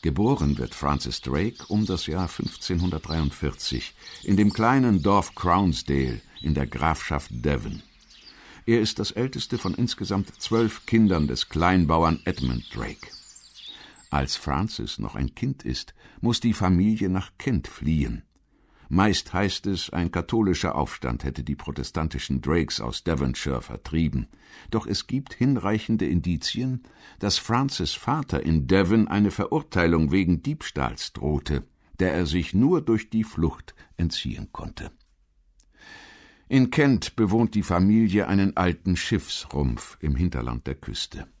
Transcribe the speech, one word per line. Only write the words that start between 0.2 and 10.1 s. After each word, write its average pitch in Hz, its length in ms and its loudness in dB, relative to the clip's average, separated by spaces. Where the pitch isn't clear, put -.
wird 60 160 -6
Francis 71 460 -4
Drake 76 460 -4
um 104 200 0
das 92 180 -2
Jahr 85 220 -4
fünfzehnhundertdreiundvierzig 78 1700 -4
in 98 140 2
dem 104 160 4
kleinen 117 480 4
Dorf 98 320 2
Crownsdale 71 880 0
in 76 100 0
der 69 140 0
Grafschaft 73 640 -2
Devon. 60 500 -4
Er 117 140 4
ist 107 180 -2
das 104 100 -2
älteste 123 480 -4
von 90 160 -4
insgesamt - 680 -4